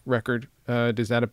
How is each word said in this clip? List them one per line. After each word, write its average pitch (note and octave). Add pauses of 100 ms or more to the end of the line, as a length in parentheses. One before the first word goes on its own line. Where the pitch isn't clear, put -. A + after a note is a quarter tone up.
record? B2 (180)
Uh, A#2+
is A2+
that A#2
a, A#2